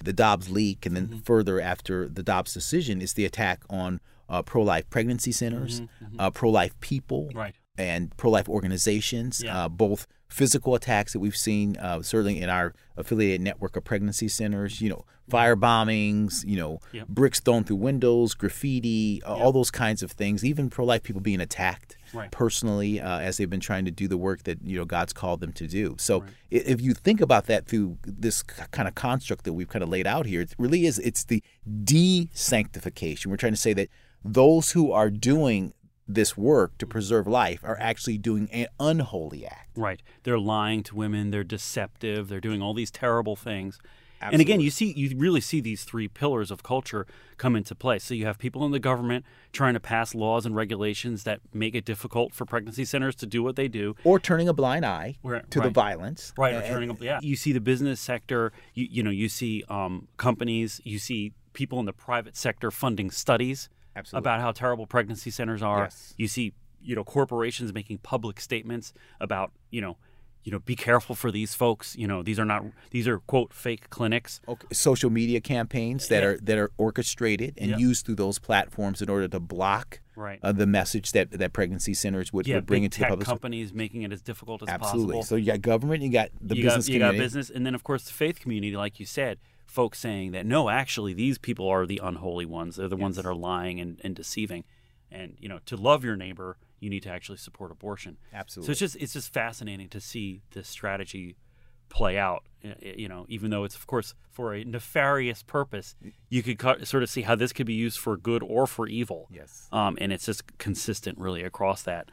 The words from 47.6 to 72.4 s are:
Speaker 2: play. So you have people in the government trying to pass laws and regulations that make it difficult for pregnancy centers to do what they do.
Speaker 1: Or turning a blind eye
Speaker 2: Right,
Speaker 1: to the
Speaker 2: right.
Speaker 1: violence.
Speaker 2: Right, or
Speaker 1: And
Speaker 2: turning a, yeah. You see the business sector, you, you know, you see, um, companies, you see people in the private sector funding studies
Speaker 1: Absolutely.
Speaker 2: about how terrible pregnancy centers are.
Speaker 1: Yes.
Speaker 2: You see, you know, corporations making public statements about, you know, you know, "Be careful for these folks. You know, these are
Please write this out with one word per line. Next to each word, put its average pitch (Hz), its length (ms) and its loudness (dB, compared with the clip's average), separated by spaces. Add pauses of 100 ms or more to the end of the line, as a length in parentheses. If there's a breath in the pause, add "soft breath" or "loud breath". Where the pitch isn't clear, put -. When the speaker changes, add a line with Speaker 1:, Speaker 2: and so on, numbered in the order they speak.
Speaker 2:
play. 120 260 0
So - 140 -8
you 110 120 -2
have 107 120 -2
people 131 280 -4
in 147 80 0
the 139 60 0
government 123 440 0 (300 soft breath)
trying 127 220 4
to 113 40 0
pass 113 340 -2
laws 113 320 2
and 113 100 -2
regulations 107 680 -2
that 107 160 -4 (140)
make 110 200 -2
it 113 120 -2
difficult 117 480 -2
for - 100 -6
pregnancy 113 400 -4
centers 135 340 0
to - 100 -10
do 117 160 0
what 127 120 0
they 135 140 0
do. 107 340 -4
Speaker 1:
Or 185 160 8
turning 170 300 2
a 165 40 4
blind 139 320 2
eye 98 380 -4
Speaker 2:
Right, 120 280 -6
Speaker 1:
to 156 80 2
the 123 80 4
Speaker 2:
right. 117 60 0
Speaker 1:
violence. 104 640 0
Speaker 2:
Right, 131 180 4
or - 40 -2
Speaker 1:
And 107 80 -6
Speaker 2:
turning 120 220 -2
a, 113 100 -6
yeah. 127 220 -2
You 143 160 -2
see 147 160 0
the 127 80 2
business 131 400 0
sector, 117 500 -2 (220 soft breath)
you, 123 180 -4
you 120 120 -2
know, 107 80 0
you 104 180 0
see, 110 400 -4
um, 92 480 -6
companies, 113 640 0
you 104 160 -6
see 104 320 -6 (220)
people 131 260 -4
in 117 60 -2
the 98 80 -6
private 120 420 -4
sector 113 360 -2
funding 101 400 -2
studies 127 580 0 (260)
Speaker 1:
Absolutely. 101 320 -8
Speaker 2:
about 117 140 2
how 120 100 0
terrible 120 340 -2
pregnancy 113 460 -2
centers 113 320 -4
are. 104 220 2
Speaker 1:
Yes. - 320 -16
Speaker 2:
You 113 100 -2
see, 113 240 -4 (300)
you 123 120 -8
know, 107 120 -4
corporations 120 680 -2
making 104 260 -8
public 113 420 -6
statements 117 500 -6 (300 soft breath)
about, 95 320 -4 (180)
you 120 80 -4
know, 92 160 -6 (500)
you 98 80 -8
know, 101 60 -4
"Be 123 160 -4
careful 120 400 2
for 117 160 -2
these 104 220 -4
folks. - 440 0
You 113 100 -4
know, 95 160 -2
these 104 160 -2
are 110 60 4